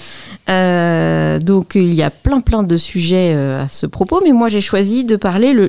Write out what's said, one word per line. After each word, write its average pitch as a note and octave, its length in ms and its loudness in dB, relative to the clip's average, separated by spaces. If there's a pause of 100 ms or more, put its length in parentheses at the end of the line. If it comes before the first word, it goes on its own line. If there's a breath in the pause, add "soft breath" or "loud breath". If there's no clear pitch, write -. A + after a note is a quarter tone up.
(500 loud breath)
Euh, E3 920 0
donc F#3 360 0
il F3 180 2
y D#3+ 80 0
a D3+ 80 0
plein, C4+ 300 -2
plein A3 240 2
de E3+ 140 0
sujets, F3 580 0
euh, C#3 280 -2
à C#3 40 -6
ce - 180 -8
propos, D#4+ 380 -2
mais D#4+ 80 4
moi A#3 160 4
j'ai G#3 140 0
choisi G#3 420 0
de A3+ 140 0
parler G#3 340 0
le, G#3+ 180 2